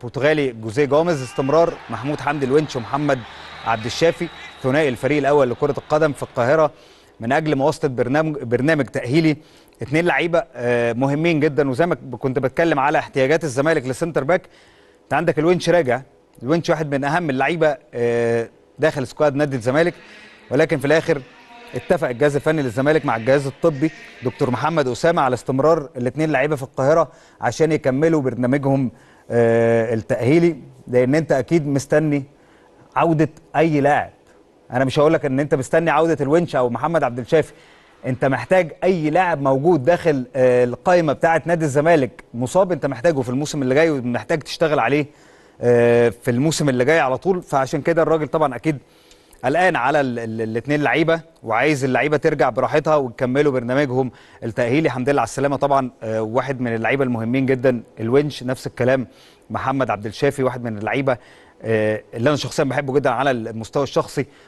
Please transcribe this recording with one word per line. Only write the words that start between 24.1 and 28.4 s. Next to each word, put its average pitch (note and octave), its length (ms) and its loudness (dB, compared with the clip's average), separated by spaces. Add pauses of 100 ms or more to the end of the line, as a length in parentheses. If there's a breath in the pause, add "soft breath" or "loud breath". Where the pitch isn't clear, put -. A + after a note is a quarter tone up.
دكتور B2+ 260 -2
محمد C#3+ 380 0
أسامة E3 340 0
على B2+ 120 0
استمرار C#3 640 0
الاتنين C3+ 360 -2
لعيبة C#3+ 240 0
في B2 60 -8
القاهرة C#3+ 460 0 (320 loud breath)
عشان D3+ 320 0
يكملوا D3+ 480 2
برنامجهم، C3 680 0 (400 soft breath)